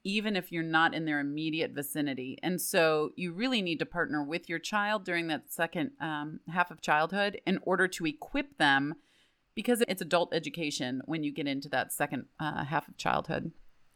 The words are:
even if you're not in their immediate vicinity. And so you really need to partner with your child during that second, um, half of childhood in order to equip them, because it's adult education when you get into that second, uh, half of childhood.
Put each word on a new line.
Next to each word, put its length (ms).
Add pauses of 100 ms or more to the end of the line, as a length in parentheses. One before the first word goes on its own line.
even 340
if 160
you're 100
not 320
in 120
their 140
immediate 500
vicinity. 720
And 180
so 560
you 160
really 300
need 160
to 80
partner 360
with 260
your 100
child 460
during 240
that 220
second, 500
um, 480
half 220
of 120
childhood 640
in 160
order 260
to 180
equip 520
them, 360 (600)
because 340
it's 140
adult 320
education 720
when 180
you 80
get 140
into 240
that 220
second, 340 (140)
uh, 240
half 240
of 100
childhood. 540 (420)